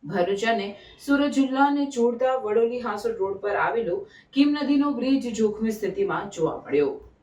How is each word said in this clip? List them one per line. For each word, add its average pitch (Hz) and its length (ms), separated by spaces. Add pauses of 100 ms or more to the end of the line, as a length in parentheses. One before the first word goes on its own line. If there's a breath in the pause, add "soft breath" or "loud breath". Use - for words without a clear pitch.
ભરૂચ 185 400
અને 220 240 (380 loud breath)
સુરત 285 260
જિલ્લાને 277 540
જોડતા 247 500
વડોલી 233 440
હાંસોટ 220 400
રોડ 196 180
પર 202 180
આવેલો 175 400 (380 loud breath)
કીમ 285 160
નદીનો 285 420
બ્રિજ 240 420
જોખમી 220 380
સ્થિતિમાં 190 580
જોવા 156 280
મળ્યો. 139 340 (320)